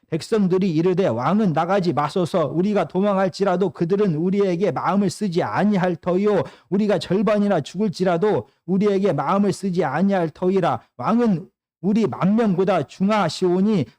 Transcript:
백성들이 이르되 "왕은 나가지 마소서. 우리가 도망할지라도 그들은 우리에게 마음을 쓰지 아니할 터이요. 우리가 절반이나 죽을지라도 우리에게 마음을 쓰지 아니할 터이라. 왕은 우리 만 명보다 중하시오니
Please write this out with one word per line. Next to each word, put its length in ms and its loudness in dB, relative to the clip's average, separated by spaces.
백성들이 640 0
이르되 380 0
"왕은 460 0
나가지 400 0
마소서. 540 -2
우리가 400 0
도망할지라도 840 0
그들은 420 0
우리에게 580 0
마음을 380 0
쓰지 320 -4
아니할 540 0
터이요. 480 0
우리가 300 0
절반이나 640 0
죽을지라도 880 -2
우리에게 480 2
마음을 400 0
쓰지 300 -2
아니할 460 0
터이라. 560 0
왕은 520 0
우리 240 0
만 300 0
명보다 480 0
중하시오니 1000 0